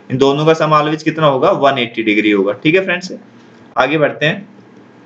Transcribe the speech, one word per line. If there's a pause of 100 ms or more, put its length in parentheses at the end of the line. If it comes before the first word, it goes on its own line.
(120)
इन
दोनों
का
सम
always
कितना
होगा,
वन
एटी
डिग्री
होगा।
ठीक
है
friends, (680)
आगे
बढ़ते
हैं। (580)